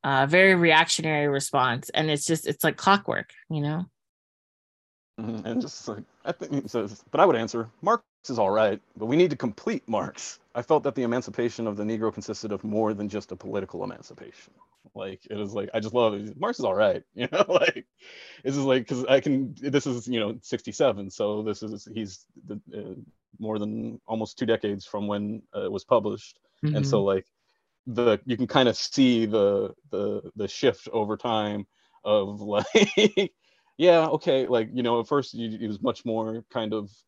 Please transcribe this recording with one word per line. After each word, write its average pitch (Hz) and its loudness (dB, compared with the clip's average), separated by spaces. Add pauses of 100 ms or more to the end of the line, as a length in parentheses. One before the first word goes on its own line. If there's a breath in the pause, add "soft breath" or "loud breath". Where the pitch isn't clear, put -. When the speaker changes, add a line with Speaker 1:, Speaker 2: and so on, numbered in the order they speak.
Speaker 1:
uh, 139 4
very 185 6
reactionary 160 4
response. 139 0
And 156 0
it's 147 -2
just, 165 -2
it's - -4
like 151 2
clockwork, - 0 (180)
you 151 -2
know? 156 -4 (1300)
Speaker 2:
Mm-hmm. 110 -8
And 113 -2
just - -10
like, 107 -8 (220)
I 170 -4
think, 143 -6
so, 107 -2 (220)
but 151 4
I 196 10
would 160 6
answer, 113 -4 (140)
Marx 226 2 (260)
is 117 -2
all 98 4
right, 107 4 (180)
but 110 -6
we 131 0
need 175 6
to 139 -2
complete 135 -4
Marx. - -6 (160)
I 120 -4
felt 151 2
that 139 -2
the 131 -2
emancipation 120 -2
of 104 -4
the 104 -6
Negro 110 -2
consisted 107 -8
of 98 -6
more 107 0
than 104 -6
just 104 -8
a 95 -10
political 98 -8
emancipation. - -16 (420)
Like, 95 -10 (100)
it 104 -6
is 101 -6
like, 101 -4
I 110 0
just 107 -6
love 117 4
it. 104 -10
Marx 226 -4
is 123 -4
all 98 0
right, - 2
<laughs> - -20
you 120 -6
know, 190 2
like, 165 2 (580 loud breath)
it's 139 -2
just 139 0
like, 131 2
'cause 127 -4
I 135 6
can, 135 0
this 135 0
is, 123 -4
you 120 -2
know, 110 -4
sixty-seven, 104 -2
so 107 -2
this 107 -4
is, 107 -12
he's 104 -10 (220)
the, 104 -10 (160)
uh, 104 -12 (420)
more 107 -6
than 110 -6
almost 110 -6
two 127 0
decades 104 0
from 104 -6
when, 104 -4 (120)
uh, 104 -4
it 90 -4
was 98 -6
published. 104 -2 (240)
And 147 0
so, 131 2
Speaker 1:
Mm-hmm. 98 4
Speaker 2:
like, 95 2 (640)
the, 117 4
you 120 -2
can 120 -2
kind 131 4
of 104 0
see 123 2
the, 104 2 (160)
the, 101 -4
the 104 -6
shift - 0
over 107 -2
time 104 -2 (360)
of, 104 0
<laughs> - -
like, 190 2 (440)
yeah, 165 6
okay, 135 0
like, 113 0
you 123 -4
know, 117 2
at 113 -4
first 143 -2
he, 113 -6
he 110 -6
was 104 -6
much 120 -4
more 110 -4
kind 110 -4
of 104 -6 (160)